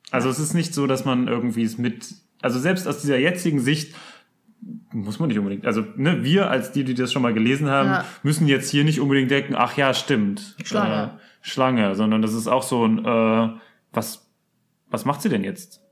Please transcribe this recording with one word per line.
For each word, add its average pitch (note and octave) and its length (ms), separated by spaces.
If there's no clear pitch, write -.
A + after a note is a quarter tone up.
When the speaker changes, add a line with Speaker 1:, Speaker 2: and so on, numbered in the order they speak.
Speaker 1:
Also, B2+ 180
es B2+ 100
ist D3+ 140
nicht E3+ 200
so, C#3+ 140
dass C3 180
man B2+ 220
irgendwie A#2 360
es A2+ 140
mit, A#2+ 360
also B2 180
selbst F#3 280
aus C#3 140
dieser C#3+ 160
jetzigen D#3 420
Sicht D3+ 360
muss G#2 280
man D#3+ 100
nicht G#2+ 100
unbedingt, G2 260
also, A2+ 180
ne, C#3 280
wir F3+ 280
als A#2+ 200
die, C#3+ 120
die B2+ 100
das B2 180
schon C#3 120
mal A#2+ 100
gelesen B2+ 360
haben, C3+ 200
Speaker 2:
Ja. F#2+ 160
Speaker 1:
müssen D3+ 260
jetzt C3+ 220
hier C#3+ 140
nicht D#3 180
unbedingt C#3 300
denken, C#3 260
„Ach A#2+ 180
ja, C3+ 180
stimmt. G#2 680
Speaker 2:
Schlange. G#2+ 400
Speaker 1:
Äh, A2 60
Schlange“, A#2+ 540
sondern A2 260
das A2 120
ist A2+ 140
auch B2+ 160
so A#2+ 220
ein, A2 180
äh, A2+ 460
„Was, - 380
was A2+ 160
macht C#3 180
sie A3+ 60
denn G#2 140
jetzt?“ - 380